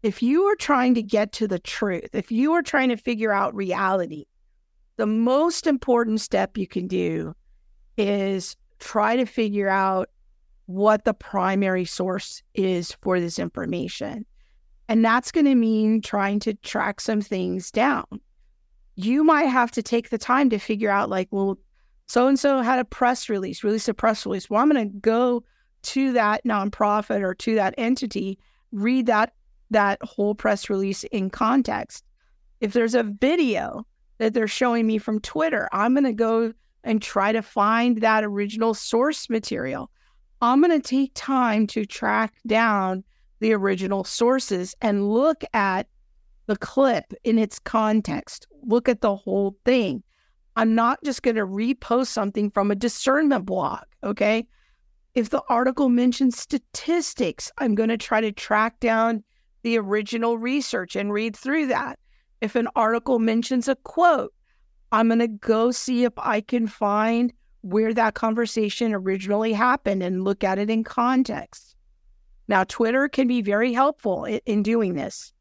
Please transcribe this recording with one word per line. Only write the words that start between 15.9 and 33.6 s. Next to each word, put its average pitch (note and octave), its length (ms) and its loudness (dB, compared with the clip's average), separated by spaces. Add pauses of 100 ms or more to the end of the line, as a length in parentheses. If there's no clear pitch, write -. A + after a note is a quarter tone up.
trying G3+ 400 -2
to G#3+ 140 -2
track - 440 -6
some G#3+ 220 -2
things F#3 480 -6
down. B3+ 360 0 (920)
You A#3+ 280 0
might D#4 220 6
have B3+ 280 2
to A3 100 -2
take A#3 260 -2
the A#3 80 -4
time B3+ 320 2
to G#3+ 80 0
figure G#3+ 320 -2
out, G3+ 220 0
like, F#3+ 200 -2
Well, G3 280 -2 (480)
so-and-so C4+ 560 2
had B3+ 160 2
a B3+ 60 -2
press - 440 0
release, F#3+ 340 -4
released G#3+ 240 0
a A3 60 -2
press A3 320 0
release. F#3+ 240 -6
Well, G#3 100 2
I'm C#4 80 4
gonna C4+ 180 2
go A3+ 580 0 (400)
to C4+ 300 0
that G#3+ 300 2
nonprofit G#3 800 0
or F#3 140 -2
to - 180 -2
that G3 240 2
entity, G#3 640 -2 (320)
read A#3 340 0
that, A3+ 300 2 (340)
that G3+ 320 2
whole D#3 320 -2
press - 380 -2
release G3 320 -2
in F#3+ 260 -4
context. - 720 -2 (560)
If G#3 140 -4
there's A#3 220 2
a A#3 80 4
video B3 840 0 (320)